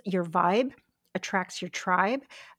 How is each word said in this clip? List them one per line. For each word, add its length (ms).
your 200
vibe 480
attracts 480
your 80
tribe? 520